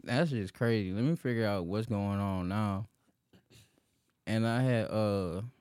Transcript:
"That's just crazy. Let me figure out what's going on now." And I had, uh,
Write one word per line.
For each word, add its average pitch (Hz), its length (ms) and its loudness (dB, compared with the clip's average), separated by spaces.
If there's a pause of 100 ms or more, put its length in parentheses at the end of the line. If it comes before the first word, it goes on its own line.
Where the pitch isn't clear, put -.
"That's 147 260 2
just 107 240 -4
crazy. 110 380 2
Let 107 120 0
me 160 120 2
figure 117 300 0
out 101 200 0
what's 104 200 -2
going 101 340 0
on 95 280 0
now." 104 400 -2 (1400)
And 110 200 2
I 117 160 2
had, 120 280 2
uh, 98 520 0 (180)